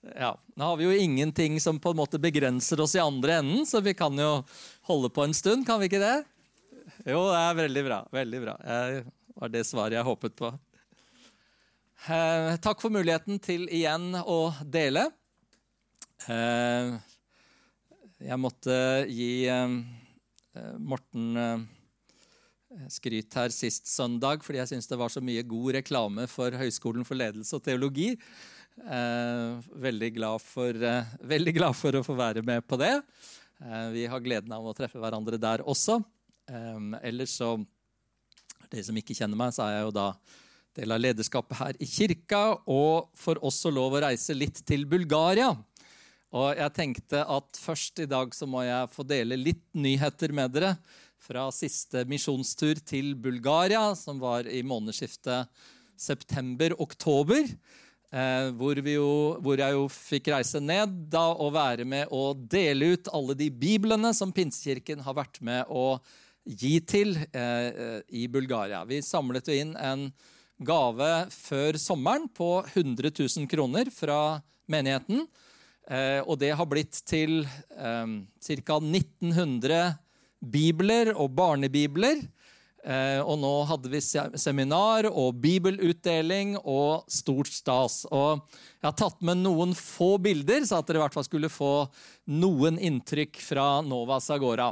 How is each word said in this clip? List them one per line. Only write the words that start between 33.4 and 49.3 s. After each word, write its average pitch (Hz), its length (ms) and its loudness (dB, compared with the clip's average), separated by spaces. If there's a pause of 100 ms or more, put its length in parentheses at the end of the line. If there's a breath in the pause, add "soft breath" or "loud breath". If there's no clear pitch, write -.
Eh, 113 320 -8
vi 117 140 -4
har 123 160 -6
gleden 113 320 -4
av 113 100 -10
å 110 120 -8
treffe 123 260 -8
hverandre 110 380 -4
der 113 240 0
også. 208 340 2 (520)
Ehm, 113 440 -10 (100)
ellers 123 340 -6
så, 117 200 -2 (1120)
de 110 140 -8
som 110 120 -6
ikke 107 220 -6
kjenner 104 180 -2
meg, 123 160 0
så 117 140 -2
er 104 140 -2
jeg 107 80 -2
jo 107 40 -4
da 101 220 -2 (600 soft breath)
del 110 160 -4
av 113 100 0
lederskapet 120 560 -2
her 135 240 -6
i 143 80 -6
kirka, 208 800 2
og 151 500 2
får 165 240 -2
også 147 320 0
lov 131 200 2
å 147 120 2
reise 135 320 0
litt - 280 -4
til 147 200 0
Bulgaria. 175 640 4 (800 loud breath)
Og 139 240 0
jeg 147 220 -2
tenkte 143 480 -2
at 139 320 -4
først - 420 -6
i 160 60 -2
dag 131 320 -2
så 147 100 -8
må 127 140 -2
jeg 123 320 -2
få 143 120 -10
dele 127 300 0